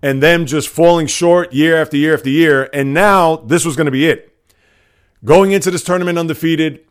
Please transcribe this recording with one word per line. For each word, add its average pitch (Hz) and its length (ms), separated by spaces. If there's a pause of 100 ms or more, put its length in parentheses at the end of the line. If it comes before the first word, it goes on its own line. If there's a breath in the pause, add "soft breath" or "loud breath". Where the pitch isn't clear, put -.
and 135 200
them 170 220
just 143 240
falling 170 380
short 175 460
year 160 280
after 143 160
year 151 180
after 139 140
year. 143 440
And 139 200
now 175 440
this 147 280
was 165 100
gonna 147 160
be 135 160
it. - 240 (960)
Going 185 280
into 185 180
this 180 120
tournament 180 360
undefeated 160 640 (100)